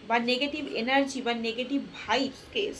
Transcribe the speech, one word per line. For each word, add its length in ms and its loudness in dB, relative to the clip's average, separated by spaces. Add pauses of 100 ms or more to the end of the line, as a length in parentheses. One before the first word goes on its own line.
বা 120 4
নেগেটিভ 540 0
এনার্জি 480 2
বা 120 0
নেগেটিভ 480 -2
ভাইবসকে 1000 -2